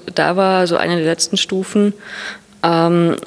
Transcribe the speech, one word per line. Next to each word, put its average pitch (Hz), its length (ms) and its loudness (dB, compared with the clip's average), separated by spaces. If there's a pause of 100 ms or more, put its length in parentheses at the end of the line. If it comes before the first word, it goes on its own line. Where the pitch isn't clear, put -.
(140)
da 160 220 0
war 190 320 2
so 170 100 0
eine 175 200 0
der 160 80 0
letzten 165 320 -2
Stufen, 202 560 0 (680)
ähm, 170 640 2